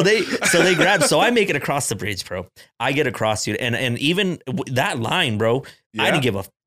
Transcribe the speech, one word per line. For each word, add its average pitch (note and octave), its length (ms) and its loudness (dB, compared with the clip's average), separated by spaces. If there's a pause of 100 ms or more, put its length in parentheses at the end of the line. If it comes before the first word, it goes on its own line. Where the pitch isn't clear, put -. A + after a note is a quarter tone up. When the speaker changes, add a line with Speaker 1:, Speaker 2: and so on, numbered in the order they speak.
Speaker 1:
about E3+ 60 4
Speaker 2:
they, G#3+ 160 4 (240)
so E3+ 160 4
they F#3 120 4
grab, F3 280 2
Speaker 1:
<laughs> - 20 4
Speaker 2:
so D#3 160 2
I G#3+ 100 4
make G#3+ 200 2
it D3+ 60 -2
across C#3 340 -4
the A#2 40 -4
bridge, G2+ 320 -6
bro. F#2 200 -8 (340)
I C3 120 0
get C#3 140 2
across, A2 380 0
dude. G#2 120 -2
And, A#2+ 200 -2
and A#2+ 220 -2
even F3 480 0
w-, C3 280 -6
that D3+ 240 0
line, B2 380 0
bro, A2+ 220 2 (400)
I C3+ 60 0
Speaker 1:
Yeah. F#3+ 80 2
Speaker 2:
didn't D3+ 100 0
give A2 140 0
a G2 80 -6 (220)